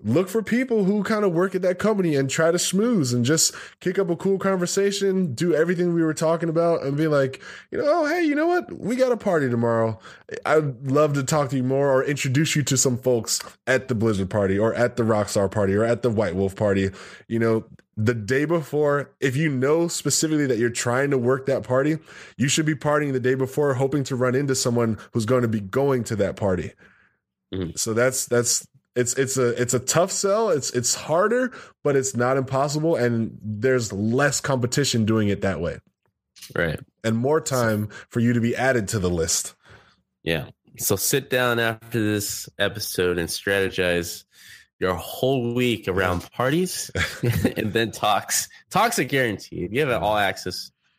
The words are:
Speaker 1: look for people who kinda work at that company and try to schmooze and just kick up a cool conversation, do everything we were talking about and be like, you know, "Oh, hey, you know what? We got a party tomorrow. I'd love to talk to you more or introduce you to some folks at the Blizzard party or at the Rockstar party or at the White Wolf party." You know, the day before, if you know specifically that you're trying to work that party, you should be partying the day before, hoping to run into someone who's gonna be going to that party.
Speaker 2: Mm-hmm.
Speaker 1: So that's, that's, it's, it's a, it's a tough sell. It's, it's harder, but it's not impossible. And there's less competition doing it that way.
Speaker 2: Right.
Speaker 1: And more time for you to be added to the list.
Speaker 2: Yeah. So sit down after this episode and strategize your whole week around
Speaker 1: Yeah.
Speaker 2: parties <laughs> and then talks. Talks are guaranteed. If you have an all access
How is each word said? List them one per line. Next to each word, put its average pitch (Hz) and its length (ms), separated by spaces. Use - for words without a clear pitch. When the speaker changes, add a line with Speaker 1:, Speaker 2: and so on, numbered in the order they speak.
Speaker 1:
look 156 280
for 226 120
people 233 420
who 202 200
kinda 208 240
work 180 260
at 185 60
that 180 180
company 190 380
and 135 140
try 165 200
to 170 60
schmooze 190 560
and 123 100
just 151 320
kick 180 180
up 190 100
a 170 80
cool 190 220
conversation, 190 960
do 165 200
everything 170 380
we 170 100
were 156 120
talking 165 340
about 170 340
and 139 140
be 160 100
like, 139 360
you - 60
know, 240 100
"Oh, 302 200
hey, 339 180
you 294 100
know 302 120
what? 349 260
We 233 240
got 254 160
a 233 60
party 156 320
tomorrow. 117 480
I'd 139 440
love 147 240
to 139 80
talk 143 280
to 139 80
you 127 40
more 135 300
or 131 100
introduce 143 540
you 147 60
to 131 160
some 127 180
folks 120 440
at 131 220
the 127 60
Blizzard 101 360
party 98 280
or 113 140
at 117 240
the 120 60
Rockstar 104 480
party 98 240
or 104 100
at 117 160
the 123 80
White 104 260
Wolf 98 220
party." 98 320
You 113 100
know, 113 260
the 110 200
day 123 320
before, 147 640
if 131 160
you 156 140
know 147 360
specifically 156 600
that 127 100
you're 117 140
trying 127 400
to 139 80
work 131 260
that 123 180
party, 139 360
you 147 100
should 156 160
be 156 100
partying 147 380
the 127 80
day 127 140
before, 131 400
hoping 135 300
to 135 120
run 123 180
into 135 200
someone 117 420
who's 113 140
gonna 123 200
be 107 140
going 127 440
to 113 120
that 98 200
party. 92 360
Speaker 2:
Mm-hmm. 90 240
Speaker 1:
So - 160
that's, 127 320
that's, - 420
it's, 123 180
it's 135 220
a, 127 120
it's 120 140
a 123 40
tough 170 320
sell. 208 400
It's, 143 200
it's - 260
harder, 220 560
but 147 100
it's 135 220
not 123 200
impossible. 147 600
And 117 440
there's 110 520
less 117 480
competition 123 640
doing 107 240
it 101 140
that 92 180
way. 82 180
Speaker 2:
Right. 85 220
Speaker 1:
And 113 120
more 139 240
time 113 480
for - 120
you 120 120
to 120 80
be 117 160
added 120 320
to 113 100
the 90 120
list. 82 440
Speaker 2:
Yeah. 80 220
So - 180
sit - 340
down 123 300
after 113 420
this 107 460
episode 90 600
and 82 100
strategize 90 960
your 92 140
whole 120 600
week 123 340
around 90 340
Speaker 1:
Yeah. - 100
Speaker 2:
parties 156 580
<laughs> - 340
and 107 160
then 113 200
talks. - 560
Talks 226 280
are 165 60
guaranteed. 117 600
If 90 80
you 123 80
have 147 100
an 110 120
all 107 140
access 95 560